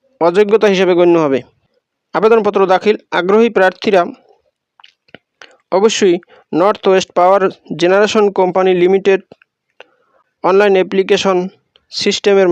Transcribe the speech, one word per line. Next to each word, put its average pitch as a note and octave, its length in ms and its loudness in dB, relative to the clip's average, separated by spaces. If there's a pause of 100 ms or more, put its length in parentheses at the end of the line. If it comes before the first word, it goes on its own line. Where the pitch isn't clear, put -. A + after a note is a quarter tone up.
(220)
অযোগ্যতা G3+ 520 0
হিসেবে F#3 260 0
গণ্য F3 160 4 (100)
হবে। C3+ 140 -2 (800)
আবেদনপত্র G#3 440 0 (120)
দাখিল, G#3 220 0 (240)
আগ্রহী G#3+ 380 2
প্রার্থীরা F#3 440 0 (1800)
অবশ্যই G3 380 0 (440)
নর্থ G#3 280 -2
ওয়েস্ট F#3+ 300 0
পাওয়ার F#3+ 240 2 (400)
জেনারেশন G3+ 440 0 (140)
কোম্পানি F#3 320 0 (100)
লিমিটেড F#3+ 400 0 (1200)
অনলাইন G3 340 2
অ্যাপ্লিকেশন F#3+ 600 -2 (540)
সিস্টেমের G3 600 0